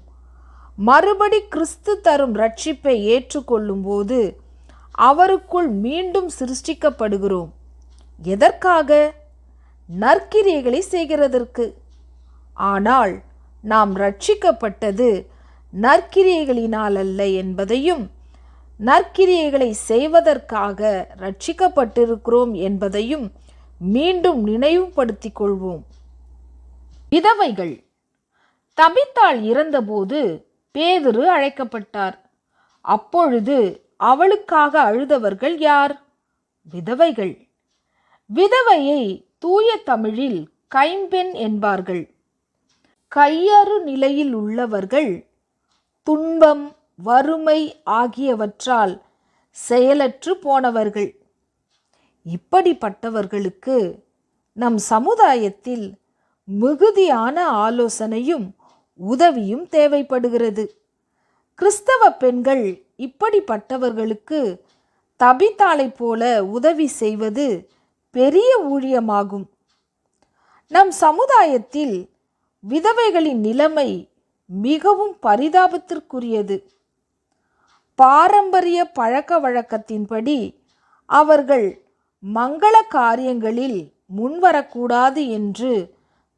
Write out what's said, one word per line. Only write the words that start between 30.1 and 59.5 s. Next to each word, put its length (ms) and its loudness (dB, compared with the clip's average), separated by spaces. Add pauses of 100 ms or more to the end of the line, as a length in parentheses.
பேதுரு 460 0
அழைக்கப்பட்டார். 1080 -4 (500)
அப்பொழுது 1160 0
அவளுக்காக 840 2
அழுதவர்கள் 760 0
யார்? 440 2 (680)
விதவைகள். 800 -2 (840)
விதவையை 880 2 (140)
தூய 460 2
தமிழில் 640 -4 (240)
கைம்பெண் 580 -2
என்பார்கள். 840 -6 (1000)
கையறு 680 4
நிலையில் 500 -2
உள்ளவர்கள், 1000 -4 (720)
துன்பம், 720 2 (240)
வறுமை 880 -2
ஆகியவற்றால் 1160 -2 (480)
செயலற்று 840 0
போனவர்கள். 880 -2 (1000)
இப்படிப்பட்டவர்களுக்கு 1800 -4 (500)
நம் 260 -2
சமுதாயத்தில் 1200 0 (460)
மிகுதியான 1080 2
ஆலோசனையும் 1000 -2 (440)
உதவியும் 720 0